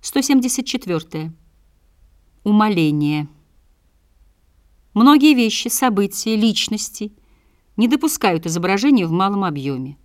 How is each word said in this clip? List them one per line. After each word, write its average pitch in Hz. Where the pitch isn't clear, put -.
Сто -
семьдесят 262
четвертое. 160
Умаление. 151
Многие 285
вещи, 233
события, 220
личности 208
не 226
допускают 220
изображения 190
в 160
малом 196
объеме. 139